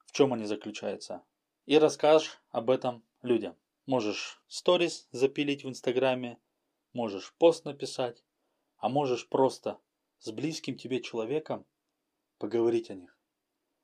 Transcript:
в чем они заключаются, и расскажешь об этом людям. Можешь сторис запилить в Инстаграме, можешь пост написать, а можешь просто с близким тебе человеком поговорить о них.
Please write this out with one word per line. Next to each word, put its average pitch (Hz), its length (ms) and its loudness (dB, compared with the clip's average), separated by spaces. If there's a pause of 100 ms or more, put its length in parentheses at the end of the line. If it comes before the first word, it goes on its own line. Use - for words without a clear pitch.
в - 60 -20
чем 135 200 4
они 110 140 -4
заключаются, 104 760 -8 (440)
и 143 120 6
расскажешь 151 640 4 (100)
об 117 200 -2
этом 127 340 0 (180)
людям. 113 340 0 (300)
Можешь 110 600 -2
сторис - 640 0
запилить 139 540 -2
в 135 40 -8
Инстаграме, 127 720 -2 (540)
можешь 107 460 -6
пост 165 260 6
написать, 135 600 -8 (520)
а 110 120 -4
можешь 127 400 0
просто 127 520 0 (380)
с 117 120 -12
близким 131 460 -6
тебе 123 240 -6
человеком 120 640 -6 (720)
поговорить 113 520 0
о 101 40 -10
них. 90 240 -18 (640)